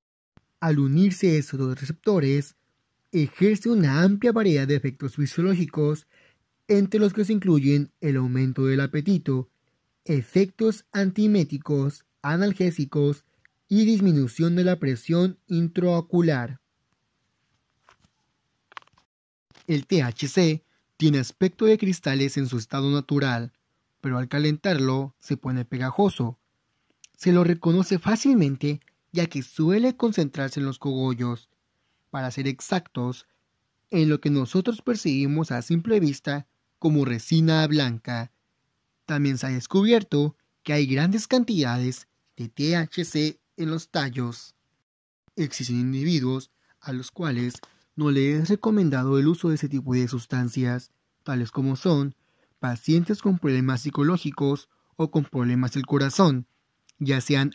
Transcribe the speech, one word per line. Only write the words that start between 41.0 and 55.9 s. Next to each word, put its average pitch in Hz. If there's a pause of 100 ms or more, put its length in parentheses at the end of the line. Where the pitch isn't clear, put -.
cantidades 131 (280)
de 117
T 147
H 170
C 151 (160)
en 160
los 160
tallos. 127 (800)
Existen 127
individuos 131 (300)
a 139
los 127
cuales 123 (400)
no 151
les 143
es 170
recomendado 156
el 143
uso 165
de 156
ese 147
tipo 135
de 123
sustancias, 123 (340)
tales 120
como 135
son 139 (420)
pacientes 160
con 190
problemas 131
psicológicos 143 (260)
o 160
con 151
problemas 123
del 139
corazón, 139 (580)